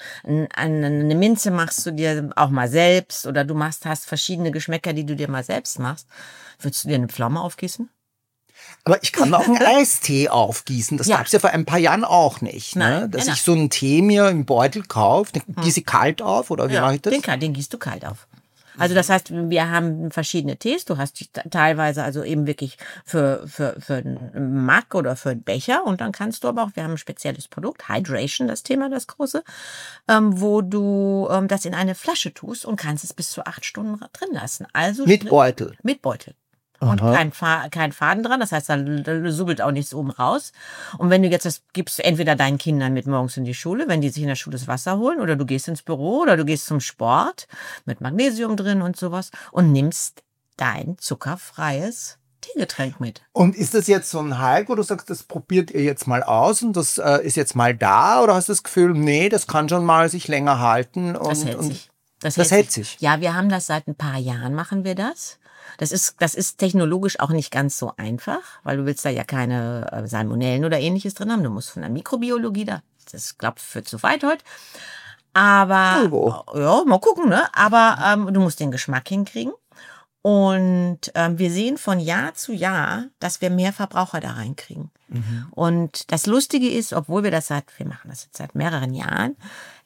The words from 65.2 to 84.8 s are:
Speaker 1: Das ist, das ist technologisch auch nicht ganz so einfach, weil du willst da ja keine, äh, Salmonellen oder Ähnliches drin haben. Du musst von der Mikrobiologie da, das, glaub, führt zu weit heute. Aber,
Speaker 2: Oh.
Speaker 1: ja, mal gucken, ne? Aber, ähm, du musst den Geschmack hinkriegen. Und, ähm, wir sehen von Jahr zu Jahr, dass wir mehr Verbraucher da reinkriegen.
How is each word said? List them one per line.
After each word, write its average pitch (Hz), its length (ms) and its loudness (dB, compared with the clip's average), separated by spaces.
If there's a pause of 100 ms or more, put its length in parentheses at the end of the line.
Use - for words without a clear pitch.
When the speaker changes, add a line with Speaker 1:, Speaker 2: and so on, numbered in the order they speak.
Speaker 1:
Das 127 160 -4
ist, - 260 -2
das 170 160 0
ist - 220 -6
technologisch 185 640 0
auch 139 100 0
nicht 160 200 -2
ganz 139 280 -2
so - 180 -6
einfach, 120 460 -6 (220)
weil 139 140 -4
du 139 80 -4
willst 143 200 -4
da 143 40 0
ja 123 140 -4
keine, 120 680 -4
äh, 110 160 -8
Salmonellen 117 580 0
oder 160 140 0
Ähnliches 190 340 -2
drin 208 180 -6
haben. 214 120 0
Du 123 60 0
musst 107 220 -6
von 85 100 -12
der 80 100 -6
Mikrobiologie 233 760 -4
da, 208 160 -8 (300)
das, - 260 -14
glaub, - 220 -6
führt - 280 -12
zu - 160 -8
weit 294 200 2
heute. 302 200 -2 (920)
Aber, 190 760 6
Speaker 2:
Oh. 113 320 0 (160)
Speaker 1:
ja, 180 260 4
mal 196 140 6
gucken, 349 300 4
ne? 220 140 4 (120)
Aber, 220 500 6
ähm, 202 280 2
du 196 80 4
musst 170 180 2
den 143 120 -2
Geschmack 131 360 -4
hinkriegen. 226 460 -4 (680)
Und, 185 800 4 (160)
ähm, 170 220 0
wir 175 140 2
sehen 226 260 0
von 185 220 0
Jahr 190 340 -2
zu - 200 -10
Jahr, 185 520 -2 (140)
dass - 220 -6
wir 180 80 0
mehr 180 240 2
Verbraucher 180 480 -4
da 123 100 -8
reinkriegen. 135 580 -12 (200)